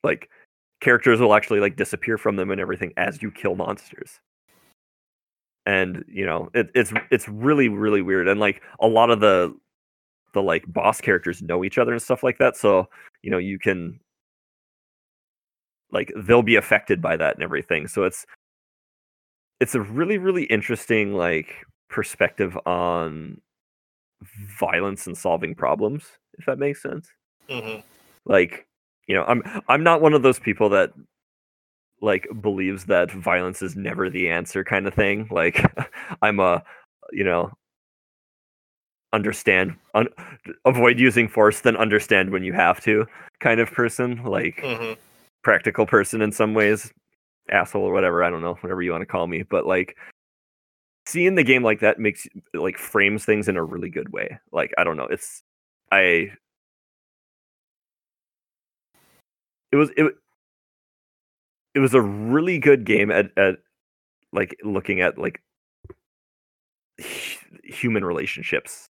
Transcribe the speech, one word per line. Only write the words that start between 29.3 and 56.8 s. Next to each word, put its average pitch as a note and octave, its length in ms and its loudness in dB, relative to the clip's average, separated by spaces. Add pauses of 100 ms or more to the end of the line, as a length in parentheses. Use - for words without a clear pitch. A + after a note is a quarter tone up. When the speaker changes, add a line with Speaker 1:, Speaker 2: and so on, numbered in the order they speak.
Speaker 1:
I'm C#3+ 160 2
not E3+ 160 4
one D#3 140 6
of C3+ 80 4
those B2+ 180 4
people G#2 300 0
that, F#2+ 220 2 (1080)
like, G2+ 260 -2 (140)
believes F#2+ 460 -4
that F2 260 2
violence F#2 500 -2
is F#2 140 -8
never G2 320 -4
the F#2 220 -2
answer F#2 340 -4
kind G2 240 -2
of - 60 -8
thing. G#2 360 0
Like, F2 300 0 (420)
<laughs> - 200 -8
I'm G#2 180 2
a, F2 220 2 (500)
you G2 100 -4
know, F2 300 -2 (1600)
understand, G2+ 640 0 (180)
un-, A#2 140 2 (560)
avoid B2 340 4
using A#2 300 4
force, G#2+ 320 4
then A2+ 160 2
understand G#2 540 2
when F#2+ 120 -4
you F#2 120 -6
have F2 300 4
to A2 220 2 (340)
kind A#2 200 2
of A2 100 0
person. A#2+ 540 -4
Like, - 380 -4
Speaker 2:
Mm-hmm. A#2 320 -8 (500)
Speaker 1:
practical A2 420 2
person A2 360 2
in G#2+ 100 -2
some G#2+ 220 0
ways, G#2+ 380 0 (580)
asshole G2 320 -2
or F#2+ 100 -2
whatever, F2+ 320 0
I F2 60 0
don't E2 120 -8
know, F2 200 -6
whatever F2+ 200 -6
you F2 100 -4
wanna E2 140 -6
call E2+ 200 -4
me. F2 160 -6
But, F#2+ 240 -2
like, F#2 300 -2 (1080)
seeing F3+ 300 0
the D#3 80 4
game B2+ 180 4
like A2 180 2
that A2 200 4
makes, G#2+ 260 -4 (280)
like, F2+ 240 -4
frames G#2 460 0
things G#2 240 0
in F#2+ 80 -2
a E2 80 -2
really F2 260 -10
good - 220 -10
way. G1+ 260 -10 (120)
Like, - 280 -4
I E2+ 60 2
don't D#2+ 120 -2
know, C2 120 -6
it's, - 340 -10 (500)
I, F#2 400 2 (3500)